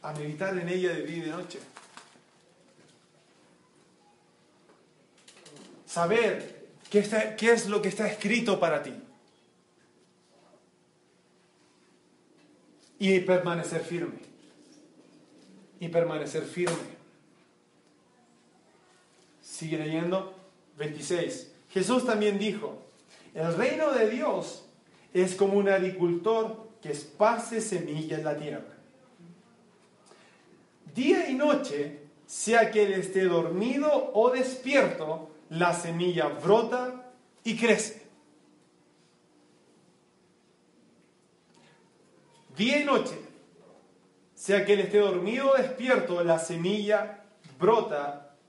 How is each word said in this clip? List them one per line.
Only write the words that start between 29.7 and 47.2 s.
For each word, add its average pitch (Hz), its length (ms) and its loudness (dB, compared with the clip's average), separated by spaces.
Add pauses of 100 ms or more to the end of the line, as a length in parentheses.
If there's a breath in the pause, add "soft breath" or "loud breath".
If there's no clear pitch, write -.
Día 330 340 4
y 262 60 -2
noche, 254 680 0 (240)
sea 220 420 2
que 214 140 4
él 196 80 2
esté 190 320 0
dormido 214 880 0
o 233 160 4
despierto, 247 1000 0 (180)
la 170 240 2
semilla 170 540 -2
brota 240 840 0 (320)
y 226 140 -2
crece." - 500 0 (4000 soft breath)
Día 269 260 2
y - 20 0
noche, 269 340 0 (1160)
sea 196 300 2
que 196 80 4
él 202 80 6
esté 185 180 2
dormido 208 540 2
o 262 40 6
despierto, 202 680 0
la 165 160 4
semilla 202 800 -2 (380)